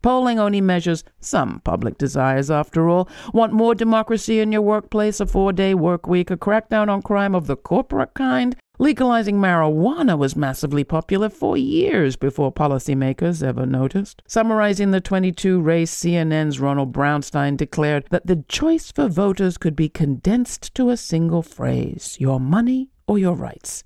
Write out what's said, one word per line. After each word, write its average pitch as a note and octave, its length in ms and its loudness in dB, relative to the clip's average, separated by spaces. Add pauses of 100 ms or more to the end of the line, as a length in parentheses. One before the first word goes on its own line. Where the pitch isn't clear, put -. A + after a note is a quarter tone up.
Polling B3 360 2
only G3+ 220 2
measures F3 420 2 (160)
some - 420 -2
public - 360 -2
desires, C3+ 540 0
after D#3 360 0
all. F3+ 220 2 (240)
Want A3 180 2
more A3+ 220 2
democracy A3 640 0
in G#3+ 120 0
your G#3+ 100 2
workplace, G#3 580 0
a G3+ 60 0
four-day F#3+ 480 2
work F3 340 0
week, F3+ 220 0
a F3+ 80 -2
crackdown G#3 500 0
on G3 140 -2
crime G3+ 320 0
of E3 140 -2
the C#3 100 -2
corporate C4 560 -2
kind? B3+ 420 0 (220)
Legalizing A#3 600 2
marijuana F#3 800 2
was C#3 200 0
massively C#3+ 480 -2
popular F#3+ 460 0
for - 280 -2
years G3 580 0
before C3+ 380 -2
policymakers C#3+ 880 0
ever B2+ 240 -2
noticed. C3+ 600 -2
Summarizing G#3 640 2
the F#3+ 100 2
twenty-two F#3 580 0
race, E3 300 2
C F3 260 -2
N D#3+ 160 0
N's D3+ 280 0
Ronald C#3 340 0
Brownstein C#3+ 640 0
declared D3 540 -2
that F3 160 -2
the F3 200 0
choice D#4+ 440 -2
for C#4+ 160 0
voters F#3+ 500 0
could D#3 180 -2
be D#3 140 0
condensed F3+ 840 -2
to B3 160 2
a A#3+ 40 0
single E3 460 -2
phrase, - 800 -6
"Your C3 200 0
money A#3 520 0 (160)
or G#3 100 2
your F#3 160 2
rights." - 520 -10